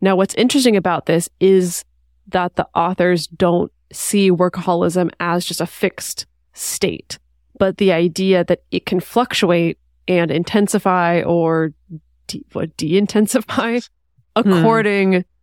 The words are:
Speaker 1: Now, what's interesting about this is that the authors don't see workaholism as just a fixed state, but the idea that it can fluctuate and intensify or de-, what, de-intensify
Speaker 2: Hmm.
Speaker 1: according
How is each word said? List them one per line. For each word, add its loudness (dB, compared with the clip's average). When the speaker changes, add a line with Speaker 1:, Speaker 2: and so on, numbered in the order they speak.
Speaker 1:
Now, 2
what's 0
interesting 2
about -2
this 0
is 2
that -4
the -2
authors 0
don't 0
see 0
workaholism 0
as -2
just -8
a -4
fixed -8
state, -8
but 0
the 2
idea 2
that -2
it -4
can -2
fluctuate 0
and 0
intensify 0
or 0
de-, -14
what, -8
de-intensify 0
Speaker 2:
Hmm. -4
Speaker 1:
according 2